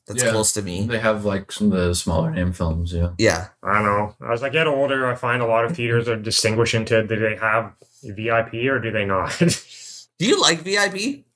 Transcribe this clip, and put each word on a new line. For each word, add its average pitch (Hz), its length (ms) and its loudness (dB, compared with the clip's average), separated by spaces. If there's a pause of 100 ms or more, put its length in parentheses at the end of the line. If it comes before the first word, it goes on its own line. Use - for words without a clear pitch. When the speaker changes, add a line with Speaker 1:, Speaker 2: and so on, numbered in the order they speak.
Speaker 1:
That's 107 160 -4
Speaker 2:
Yeah. 113 80 2
Speaker 1:
close 110 220 2
to 104 100 -4
me. 95 240 -4
Speaker 2:
They 117 120 -2
have, 107 260 0
like, 98 280 -2
some 104 200 2
of 95 60 2
the 87 160 2
smaller 85 360 0
name 90 220 0
films, 85 400 -2
yeah. 85 260 0
Speaker 1:
Yeah. 98 300 2 (140)
Speaker 3:
I 101 200 0
don't - 20 2
know. 104 300 0 (180)
As 117 100 -4
I 139 80 -2
get 160 160 0
older, 135 400 0
I 123 80 0
find 123 280 0
a 113 40 0
lot 113 180 2
of 117 120 -2
theaters 117 320 0
are 113 80 0
distinguished 110 580 0
into, 110 320 2
do 110 120 -2
they 110 180 0
have 110 360 0 (300)
V 110 280 -6
I 113 120 4
P 117 260 -2
or 131 100 0
do 113 120 -4
they 104 140 0
not? 95 340 -2
<laughs> - 800 -2
Speaker 1:
Do 160 80 -2
you 370 140 4
like 160 200 4
V 190 180 -2
I 202 100 2
P? 208 360 -6 (120)